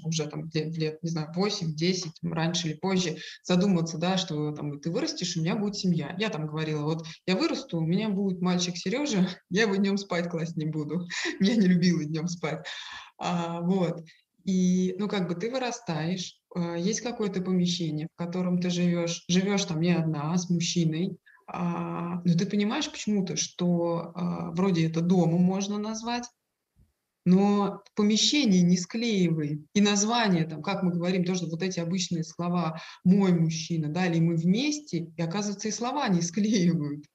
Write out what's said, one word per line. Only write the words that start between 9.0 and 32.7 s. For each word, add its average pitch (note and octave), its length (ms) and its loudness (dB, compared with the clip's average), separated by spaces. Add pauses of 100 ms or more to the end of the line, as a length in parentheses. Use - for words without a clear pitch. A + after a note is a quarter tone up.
<laughs> - 220 -12
я F#3+ 120 4
его G3+ 140 2
днём G3 220 2
спать F3 320 -2
класть D#3+ 260 -4
не D#3 100 -2
буду". D#3 400 -4 (180)
<laughs> - 160 -4
Я G#3+ 160 4
не G3 100 6
любила F3 380 4
днём D#3 240 -2
спать. D#3 360 -6 (540)
А, E3+ 420 -2
вот. F3 440 0 (400)
И, F#3 540 2
ну, G#3 100 -2
как F#3 200 -2
бы F3 80 -4
ты A3 140 -4
вырастаешь, F3+ 920 -4 (160)
э, E3+ 220 -2
есть G3+ 220 0
какое-то G#3+ 420 -4
помещение, F3 720 0
в - 60 -14
котором F3+ 420 -2
ты F3+ 100 0
живёшь, F3 580 0
живёшь F#3+ 360 2
там D#3+ 160 -2
не F3 120 4
одна, D#3+ 400 0
а F#3 60 0
с F3 120 -2
мужчиной. E3+ 680 0 (300)
А, E3+ 800 -4
но F3 100 6
ты F#3+ 120 2
понимаешь G#3 440 0
почему-то, G3 460 -2
что, E3+ 800 0
а, F3 380 -4
вроде E3+ 360 2
это D#3+ 120 -2
домом F3 420 4
можно G3 360 2
назвать, A3+ 460 -6 (1000)
но G3 580 4 (120)
помещение G#3+ 680 4
не F3 140 6
склеивает. F3 840 0 (140)
И G3+ 60 4
название, G#3 640 4
там, D#3 180 -8
как F#3 200 -2
мы F3+ 100 2
говорим, F3 320 0
тоже F3 220 -2
вот E3 160 -6
эти F#3 160 -2
обычные E3+ 460 -2
слова F3 560 -2 (240)